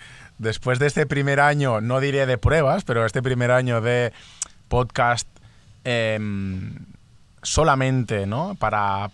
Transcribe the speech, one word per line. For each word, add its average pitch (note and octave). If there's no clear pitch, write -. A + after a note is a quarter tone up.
después A#2+
de C#3+
este D3+
primer C#3
año, C#3+
no B2+
diré C#3
de B2+
pruebas, D3+
pero A#2
este B2
primer B2
año B2
de A#2+
podcast, A#2+
em, G#2+
solamente, C3
¿no? D3
para, G#2